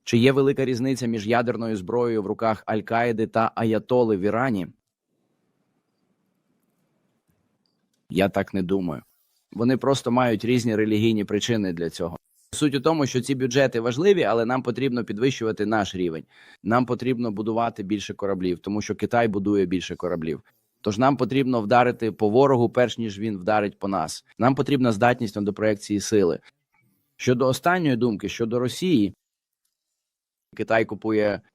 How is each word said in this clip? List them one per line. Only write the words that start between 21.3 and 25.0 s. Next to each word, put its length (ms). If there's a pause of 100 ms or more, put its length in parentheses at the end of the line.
вдарити 520
по 160
ворогу, 420
перш 280
ніж 200
він 200
вдарить 400
по 100
нас. 360 (140)
Нам 160
потрібна 380
здатність 480